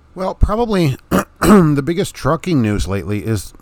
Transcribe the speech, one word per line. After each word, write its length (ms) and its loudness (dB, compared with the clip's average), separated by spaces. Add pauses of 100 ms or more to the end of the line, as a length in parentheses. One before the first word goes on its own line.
(160)
Well, 180 -4
probably 680 0
<clears throat> 360 -4
the 460 4
biggest 300 -4
trucking 460 -2
news 260 0
lately 380 -4
is 360 -4